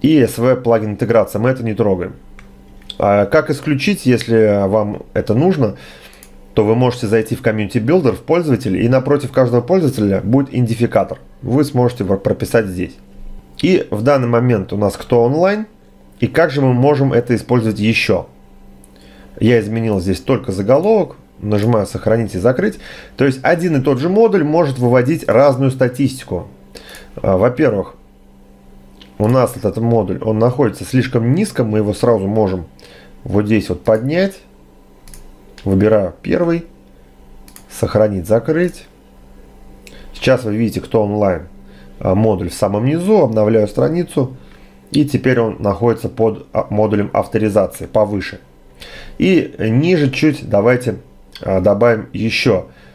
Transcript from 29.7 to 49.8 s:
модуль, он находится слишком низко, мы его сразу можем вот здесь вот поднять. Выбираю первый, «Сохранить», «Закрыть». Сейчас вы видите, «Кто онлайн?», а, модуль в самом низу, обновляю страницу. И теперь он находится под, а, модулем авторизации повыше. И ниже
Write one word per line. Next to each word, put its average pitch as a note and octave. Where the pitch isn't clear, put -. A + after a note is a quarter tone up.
модуль, A2
он A2
находится A#2+
слишком B2
низко, G3+
мы G#2+
его G#2
сразу A2
можем G2
вот G#2
здесь G#2
вот F2
поднять. D3+
Выбираю G2
первый, E3+
«Сохранить», G#2
«Закрыть». D#3
Сейчас C3
вы G#2+
видите, G#2+
«Кто A2
онлайн?», G2
а, F#2+
модуль G2
в -
самом G#2
низу, F3
обновляю A2
страницу. C#3+
И C#3+
теперь B2+
он A2+
находится A2
под, A2
а, G#2+
модулем G#2
авторизации G2+
повыше. G#2
И -
ниже C#3+